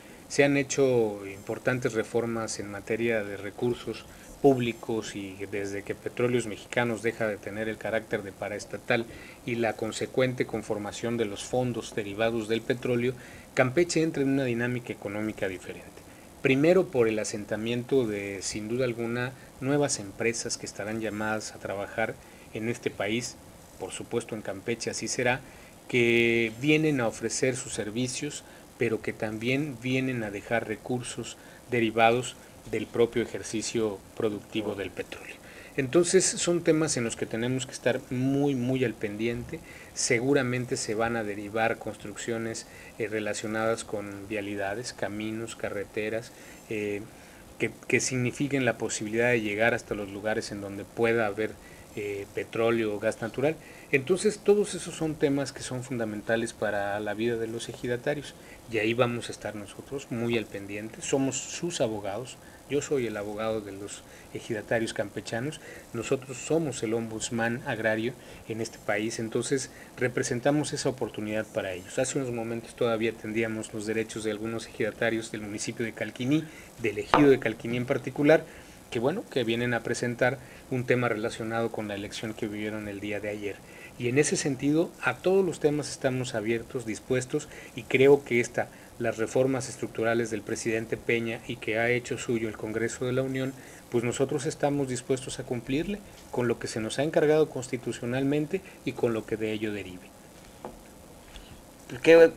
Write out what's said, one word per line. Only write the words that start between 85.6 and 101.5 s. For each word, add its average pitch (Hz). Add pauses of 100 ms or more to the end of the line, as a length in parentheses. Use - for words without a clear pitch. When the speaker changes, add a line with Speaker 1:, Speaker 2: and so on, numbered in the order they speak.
Speaker 1:
estamos 127
abiertos, 117
dispuestos, 127 (260)
y 120
creo 139
que 120
esta, 117 (320)
las 113
reformas 127
estructurales 117
del 107
presidente 113
Peña 117
y 117
que 110
ha 117
hecho 123
suyo 113
el 107
Congreso 110
de 127
la 131
Unión, 131 (380)
pues 117
nosotros 131
estamos 143
dispuestos 127
a 123
cumplirle 147 (320)
con 123
lo 120
que 113
se -
nos 110
ha -
encargado 151
constitucionalmente 135 (240)
y 131
con 120
lo 110
que 113
de 110
ello 107
derive. 92 (1800)